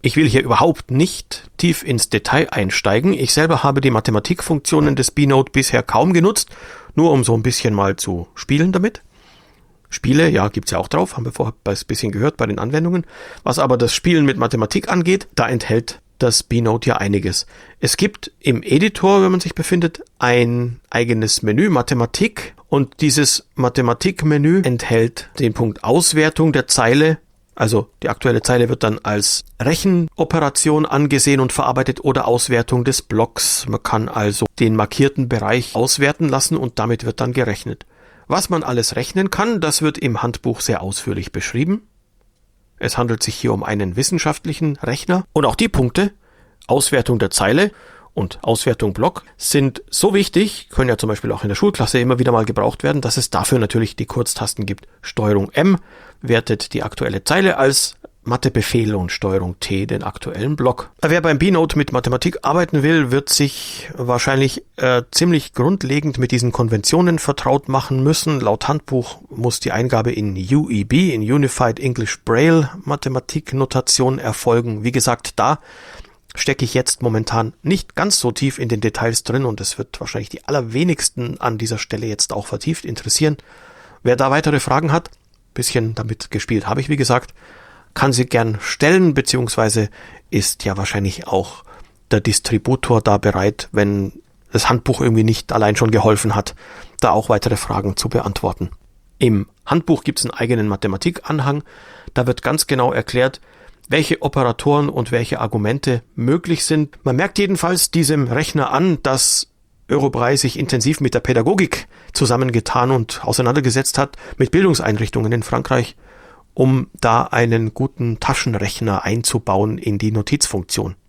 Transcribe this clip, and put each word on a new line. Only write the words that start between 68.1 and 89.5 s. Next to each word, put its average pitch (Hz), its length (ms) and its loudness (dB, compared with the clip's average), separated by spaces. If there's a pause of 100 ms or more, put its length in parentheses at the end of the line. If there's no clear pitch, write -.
Laut 110 280 0
Handbuch 135 520 -2 (100)
muss 117 300 -2
die - 120 -4
Eingabe 117 400 0
in 104 240 -2 (180)
U 151 160 2
E 104 140 0
B, 143 300 2
in 110 80 -2
Unified 123 580 0
English 120 440 -4
Braille 151 460 4 (140)
Mathematiknotation 131 1400 -2
erfolgen. 117 640 0
Wie 120 80 0
gesagt, 120 480 -2
da 131 200 2 (760)
stecke - 300 -2
ich - 80 -8
jetzt - 300 0
momentan 110 580 0
nicht 190 320 -2
ganz - 260 0
so 123 120 0
tief 139 260 -2
in 135 100 -4
den 110 140 0
Details 113 420 -2
drin 131 220 -2
und 107 160 -4
es - 160 -6
wird - 220 -10
wahrscheinlich 113 300 -8
die - 160 -16
allerwenigsten 131 960 -2
an 113 180 -2
dieser 110 200 -4
Stelle 113 300 -6
jetzt - 260 -4
auch 104 140 -6
vertieft - 380 -6
interessieren. 147 520 -2 (640)
Wer 123 140 2
da 135 160 2
weitere 147 280 2
Fragen 143 320 0
hat, 165 200 -2 (420)
bisschen 113 400 -2
damit 113 380 -8
gespielt 104 360 -2
habe 123 140 -2
ich, 135 80 -6
wie 151 60 0
gesagt, 127 400 0 (580)
kann 135 180 2
sie 123 140 2
gern 113 340 0
stellen, 165 540 2
beziehungsweise 113 800 0 (400)